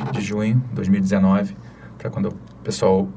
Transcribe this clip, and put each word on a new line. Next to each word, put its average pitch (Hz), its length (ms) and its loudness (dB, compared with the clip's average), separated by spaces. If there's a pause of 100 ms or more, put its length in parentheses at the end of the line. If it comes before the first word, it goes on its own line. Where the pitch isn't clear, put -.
(120)
de 107 100 -4
junho 107 480 0
de 101 60 -8
dois 98 140 -2
mil 98 100 4
e - 20 0
dezenove, 95 540 2 (420)
pra - 120 -8
quando - 180 -4
o - 80 -8 (280)
pessoal 95 540 2